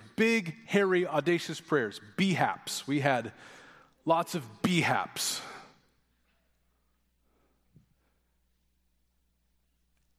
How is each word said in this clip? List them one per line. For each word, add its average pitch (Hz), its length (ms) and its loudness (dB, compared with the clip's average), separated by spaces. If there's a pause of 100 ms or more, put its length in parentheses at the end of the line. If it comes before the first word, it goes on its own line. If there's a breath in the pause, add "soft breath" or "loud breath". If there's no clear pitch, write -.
(160)
big, 220 380 2 (120)
hairy, 185 400 2
audacious 160 520 0
prayers, 120 440 -2 (160)
B 190 160 2
haps. - 520 -2
We 139 140 0
had 127 320 0 (720 loud breath)
lots 165 300 2
of 147 100 -4 (160)
B 175 220 2
haps. - 580 -2 (4000 loud breath)